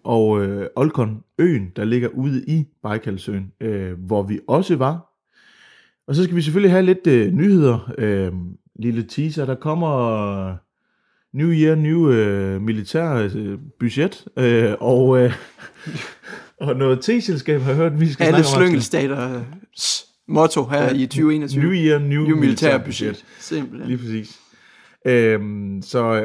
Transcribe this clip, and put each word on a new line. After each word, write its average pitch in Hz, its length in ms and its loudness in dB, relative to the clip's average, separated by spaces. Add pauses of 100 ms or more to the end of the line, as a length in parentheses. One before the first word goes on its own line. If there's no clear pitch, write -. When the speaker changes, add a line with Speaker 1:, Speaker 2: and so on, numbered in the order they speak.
Speaker 1:
og, 107 400 2
øh, 98 220 -4 (100)
Olkon-øen, 131 1000 -2
der 104 80 -4
ligger 120 240 0
ude 131 380 -4
i 156 180 0 (180)
Bajkalsøen, 101 760 -6
øh, 101 320 -6
hvor 92 300 -2
vi 98 160 -4 (100)
også 170 280 0
var. 143 320 -4 (1000)
Og 139 60 -2
så 175 100 2
skal 175 120 -2
vi 170 60 0
selvfølgelig 180 300 2
have 185 100 4
lidt, 185 240 2
øh, 113 260 4
nyheder. 147 680 4
Øh, 98 340 0 (460)
lille 113 240 -2
teaser, 151 420 -4
der 131 100 -4
kommer... 113 1000 -2 (800)
New 156 140 0
Year, 156 240 4
New, 160 360 2
øh, 98 520 2
militær, 110 720 -2
øh, 101 240 -8 (220)
budget, 147 440 -4 (140)
øh, 120 420 2
og, 127 400 4
øh, 123 120 4 (680)
<laughs> - 600 -20
og 139 160 -2
noget 131 260 2
teselskab, 160 580 0
har 131 100 -2
jeg 135 60 2
hørt, 156 240 2
vi 160 120 2
skal 151 140 0
Speaker 2:
Alle 156 180 6
Speaker 1:
snakke 139 120 2
om, 180 60 6
Axel. 170 260 4
Speaker 2:
slyngelstaters 135 1160 -6 (220)
motto 156 360 2
her 143 180 -2
Speaker 1:
Ja. 143 100 0
Speaker 2:
i 135 140 0
tyve 151 280 0
enogtyve. 139 300 -2
Speaker 1:
New 175 80 2
Year, 156 260 2
New 143 100 -2
Speaker 2:
New 147 160 0
militær 156 160 2
Speaker 1:
militær 139 380 2
Speaker 2:
budget. 113 300 -6
Speaker 1:
budget. 104 160 -10 (140)
Speaker 2:
Simpelthen. 123 500 -8
Speaker 1:
Lige 123 100 -4
præcis. 110 400 -10 (680)
Øhm, 104 760 0
så, - 160 -4 (260)